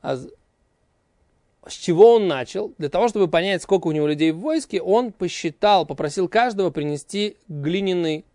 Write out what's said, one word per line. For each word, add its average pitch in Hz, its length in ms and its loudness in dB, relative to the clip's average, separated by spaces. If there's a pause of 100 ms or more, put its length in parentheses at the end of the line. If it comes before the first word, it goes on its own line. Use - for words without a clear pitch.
А 135 140 -6
з-, 131 160 -12 (1400)
с - 60 -16
чего 196 420 6
он 208 140 2
начал? 143 500 -4
Для 151 100 -6
того, 190 200 0
чтобы 202 180 0
понять, 175 360 0
сколько 185 260 0
у 160 40 -2
него 151 140 0
людей 151 240 2
в 160 80 -4
войске, 285 420 -4
он 220 300 0
посчитал, 185 760 0
попросил 151 440 -4
каждого 208 420 0
принести 151 640 -4 (120)
глиняный 165 760 -2 (100)